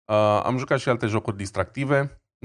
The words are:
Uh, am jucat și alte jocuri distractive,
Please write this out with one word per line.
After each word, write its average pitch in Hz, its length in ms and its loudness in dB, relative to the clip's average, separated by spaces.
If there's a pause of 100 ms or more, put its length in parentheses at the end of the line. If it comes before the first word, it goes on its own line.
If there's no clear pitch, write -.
Uh, 107 400 4
am 123 120 0
jucat 127 220 -2
și - 100 -2
alte 120 180 0
jocuri 104 300 -2
distractive, 135 840 -2 (220)